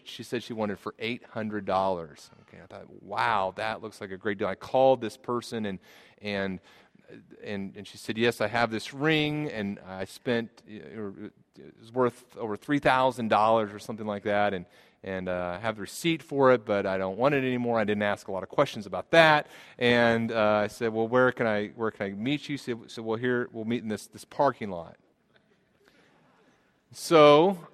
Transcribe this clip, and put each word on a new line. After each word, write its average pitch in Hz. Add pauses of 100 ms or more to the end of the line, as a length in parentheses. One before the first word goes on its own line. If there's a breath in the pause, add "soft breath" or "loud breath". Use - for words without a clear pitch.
she -
said 117
she -
wanted 107
for -
eight 117
hundred 107
dollars. 92 (120)
Okay, 87
I 85
thought, 98
"Wow, 104
that 107
looks 104
like 98
a 95
great 101
deal." 98
I 95
called 131
this 113
person 117
and, 95 (420 loud breath)
and, 98 (800 soft breath)
and, 98
and 101
she -
said, 107
"Yes, 117
I 107
have 117
this 110
ring, 151
and 101
I 95
spent, 117
it 101 (480)
was 113
worth 123
over 104
three 147
thousand 131
dollars 110
or 104
something 107
like 104
that, 104
and, 90 (400 soft breath)
and, 92
uh, 90
I 101
have 110
the 110
receipt 165
for 135
it, 117
but 101
I 95
don't 95
want 131
it 131
anymore." 120
I 107
didn't 104
ask 101
a 98
lot 92
of -
questions 120
about 92
that, 156 (300 loud breath)
and, 117
uh, 107
I -
said, 113
"Well, 113
where 127
can 120
I, 104 (100)
where 110
can 104
I -
meet 127
you?" 143
She -
said, 120 (100)
"So, -
well, 110
here, 123
we'll 113
meet 117
in 113
this, 107
this -
parking 131
lot." 85 (2000 soft breath)
So 160 (140)